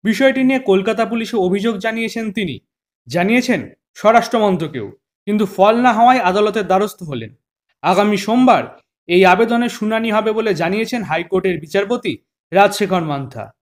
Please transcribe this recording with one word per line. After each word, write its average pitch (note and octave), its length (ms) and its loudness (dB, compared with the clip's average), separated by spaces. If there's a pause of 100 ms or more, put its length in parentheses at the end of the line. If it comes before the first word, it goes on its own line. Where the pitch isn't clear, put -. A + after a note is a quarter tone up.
বিষয়টি C4 400 2
নিয়ে C4 160 2
কলকাতা G#3 460 0
পুলিশে A3 320 -6
অভিযোগ G3 400 0
জানিয়েছেন A3+ 540 -6
তিনি, F#3 240 -6 (520)
জানিয়েছেন G3 540 0 (340)
স্বরাষ্ট্রমন্ত্রকেও, G3 920 0 (400)
কিন্তু G#3 180 0
ফল G3 360 2
না B3 120 4
হওয়ায় A#3+ 280 4
আদালতের G#3 460 0
দ্বারস্থ F#3+ 360 0
হলেন। B2+ 280 -10 (520)
আগামী G3+ 340 2
সোমবার A3 460 2 (460)
এই F3+ 160 4
আবেদনের A#3 440 2
শুনানি A3 420 -4
হবে G#3+ 200 0
বলে A3 220 -2
জানিয়েছেন G#3 500 -2
হাইকোর্টের F3 560 -2
বিচারপতি G3 540 -4 (380)
রাজশেখর F#3+ 520 2
মান্থা। C3+ 420 -8 (160)